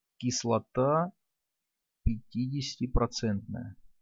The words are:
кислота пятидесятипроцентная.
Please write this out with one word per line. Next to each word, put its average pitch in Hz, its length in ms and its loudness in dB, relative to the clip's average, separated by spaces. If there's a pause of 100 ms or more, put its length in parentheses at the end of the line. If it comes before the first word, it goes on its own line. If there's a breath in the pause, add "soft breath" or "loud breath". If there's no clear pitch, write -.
(180)
кислота 127 920 0 (920)
пятидесятипроцентная. 117 1700 -2 (260)